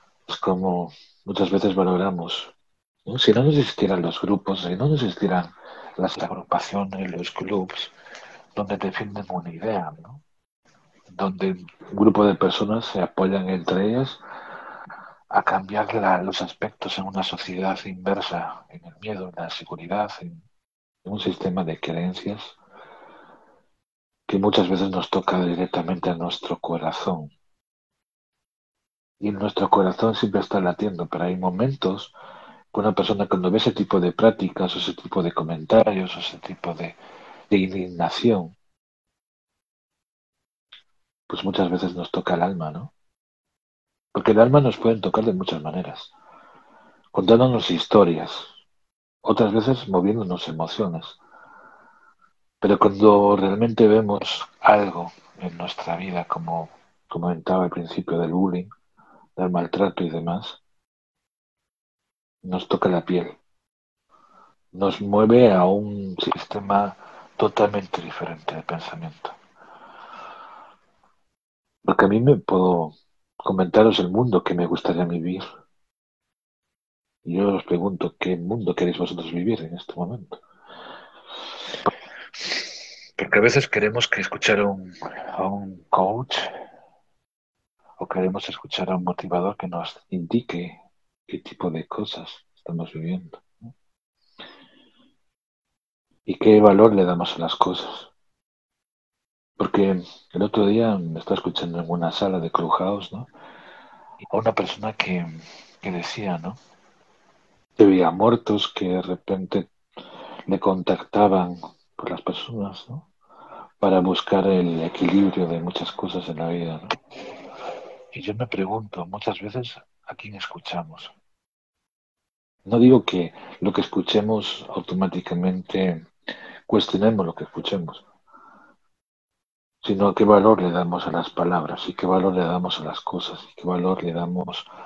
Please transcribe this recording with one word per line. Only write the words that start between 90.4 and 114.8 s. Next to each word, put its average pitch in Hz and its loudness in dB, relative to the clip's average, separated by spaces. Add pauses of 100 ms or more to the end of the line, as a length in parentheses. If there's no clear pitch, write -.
qué - -10
tipo - -6
de 80 -6
cosas - -10 (240)
estamos 85 -8
viviendo, 82 -8 (180)
¿no? 117 -20 (2500)
Y 95 -4
qué 107 8
valor 104 10
le 98 6
damos 87 -2
a - -6
las 82 -2
cosas. - -2 (1500)
Porque 95 2 (300)
el 90 -2
otro 104 2
día 107 4
me 82 -4
estaba 95 -2
escuchando 87 -4
en 85 -6
una 85 0
sala 95 -2
de 82 -4
Clubhouse, 92 0
¿no? 113 -12 (1040)
A 101 0
una 113 2
persona 101 -4
que, 90 -2 (560)
que 98 -6
decía, 90 -4
¿no? 92 -10 (1200)
Que 110 8
veía 92 6
muertos 107 2
que 95 -4
de 92 0
repente 92 -4 (800)
le 95 0
contactaban 95 2 (380)
por - -10
las - -10
personas, 101 -8
¿no? 139 -12 (680)
Para 95 4
buscar 92 2
el 87 2